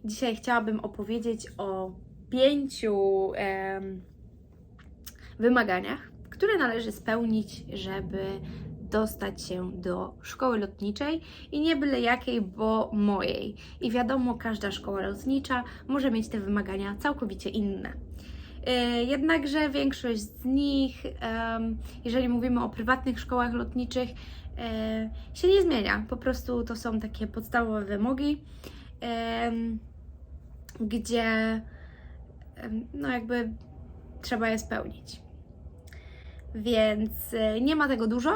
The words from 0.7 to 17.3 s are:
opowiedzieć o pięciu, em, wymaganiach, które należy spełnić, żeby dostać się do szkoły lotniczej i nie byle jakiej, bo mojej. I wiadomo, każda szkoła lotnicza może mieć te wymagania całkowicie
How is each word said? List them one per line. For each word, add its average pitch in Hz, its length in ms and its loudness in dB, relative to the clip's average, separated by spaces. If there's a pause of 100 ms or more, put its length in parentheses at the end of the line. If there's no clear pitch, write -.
opowiedzieć 220 640 -4 (120)
o 190 340 0 (380)
pięciu, 226 1040 4
em, 190 680 -2 (1400)
wymaganiach, 214 760 4 (180)
które 403 280 4
należy 226 340 2
spełnić, 220 800 0
żeby 190 540 -4 (640)
dostać 214 520 0
się 180 300 -6
do 180 500 -4
szkoły 247 360 0
lotniczej 208 640 -2 (320)
i 294 80 0
nie 320 160 6
byle 269 240 2
jakiej, 240 400 2
bo 214 520 0
mojej. 208 640 2 (240)
I 233 100 0
wiadomo, 247 440 2
każda 202 380 -2
szkoła 196 280 -4
lotnicza 247 640 0 (240)
może 262 220 2
mieć 220 180 2
te 220 120 -2
wymagania 202 580 -2
całkowicie 240 520 -2